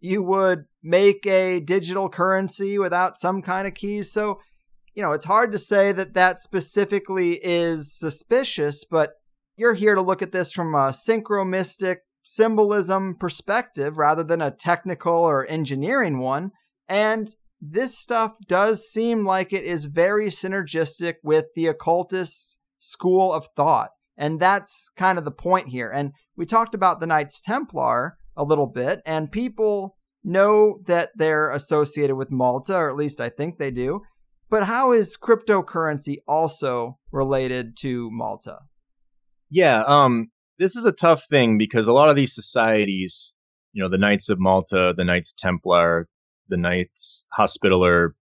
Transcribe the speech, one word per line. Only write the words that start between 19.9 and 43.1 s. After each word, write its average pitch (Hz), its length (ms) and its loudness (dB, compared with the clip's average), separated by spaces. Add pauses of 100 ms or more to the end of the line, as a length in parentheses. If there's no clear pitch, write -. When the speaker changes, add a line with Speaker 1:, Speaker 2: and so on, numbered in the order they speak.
Speaker 1:
synergistic 170 960 -6
with 156 320 2
the 165 120 -2
occultist 175 920 -4 (200)
school 185 540 0
of 156 240 -6
thought. 143 340 0 (260)
And 156 220 -4
that's 190 580 -2
kind 185 220 0
of 156 60 -6
the 147 60 -8
point 180 380 -2
here. 123 220 -8
And 139 220 -6 (240)
we 170 100 -8
talked 226 280 0
about 185 260 0
the 165 60 -6
Knights 151 340 -2
Templar 147 760 -4 (200)
a 143 80 -4
little 147 220 2
bit, 123 380 -4
and 156 280 -4
people 214 640 -4 (260)
know 202 640 4
that 170 300 0
they're 156 340 2
associated 143 640 0
with 131 160 -8
Malta, 131 460 0
or 156 140 0
at 135 60 -8
least 143 240 -6
I 120 80 -4
think 160 300 -8
they 139 120 -4
do. 131 320 -4 (480)
But 214 140 2
how 247 280 0
is 220 240 2
cryptocurrency 165 1000 0 (100)
also 139 720 -4 (120)
related 131 680 -4
to 123 340 -6
Malta? 110 460 -10 (920)
Speaker 2:
Yeah, 147 360 6
um, 127 440 6 (280)
this 185 180 0
is 233 80 -4
a 202 80 4
tough 165 360 4
thing 117 300 4
because 107 300 2
a 117 40 6
lot 143 160 8
of 143 80 6
these 135 180 0
societies, 104 1000 -2 (380)